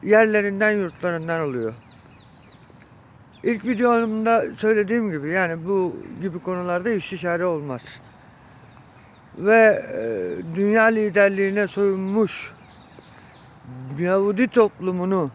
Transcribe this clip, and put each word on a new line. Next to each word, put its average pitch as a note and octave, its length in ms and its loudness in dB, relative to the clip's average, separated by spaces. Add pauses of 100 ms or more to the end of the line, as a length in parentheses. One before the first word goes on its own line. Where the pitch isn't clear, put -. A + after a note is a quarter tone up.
yerlerinden, G#3+ 680 4
yurtlarından E3+ 680 -4
oluyor. B2 340 -4 (1700)
İlk G#3 220 -2
videomda A3+ 880 0
söylediğim G#3+ 560 0
gibi, D3 180 -6
yani E3 380 -2
bu F#3 300 -2 (260)
gibi F3+ 160 -6
konularda F3+ 520 -4
istişare F3 540 -4
olmaz. D3 560 -6 (1400)
Ve, G#3+ 440 6 (100)
e, F3+ 640 -6
dünya G#3 280 4
liderliğine G3+ 840 2
soyunmuş G3 840 -2 (1500)
Yahudi G3 500 2
toplumunu F#3 880 0